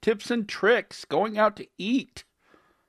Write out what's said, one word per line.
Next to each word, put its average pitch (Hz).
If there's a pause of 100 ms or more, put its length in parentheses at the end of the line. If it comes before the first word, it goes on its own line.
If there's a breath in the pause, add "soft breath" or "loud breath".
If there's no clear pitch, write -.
tips 214
and 233
tricks, -
going 208
out 214
to - (100)
eat, 220 (640 soft breath)